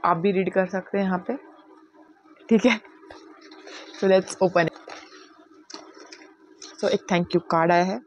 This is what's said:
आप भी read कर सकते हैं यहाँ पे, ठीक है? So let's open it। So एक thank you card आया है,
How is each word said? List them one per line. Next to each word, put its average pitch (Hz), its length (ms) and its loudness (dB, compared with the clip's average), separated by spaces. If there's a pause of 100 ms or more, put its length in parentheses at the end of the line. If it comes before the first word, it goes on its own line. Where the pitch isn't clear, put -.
आप 175 120 2
भी 185 160 0
read 185 200 0
कर 190 140 0
सकते 185 320 -6
हैं 196 60 0
यहाँ 185 140 0
पे, 233 180 -6 (1120)
ठीक 226 180 4
है? 226 140 2 (1200)
So 196 100 2
let's 190 260 2 (120)
open 170 160 2
it। - 280 -8 (1900)
So 202 80 0
एक - 240 -2
thank 175 240 0
you 165 60 2 (120)
card 165 160 4
आया 175 140 4
है, 196 220 -4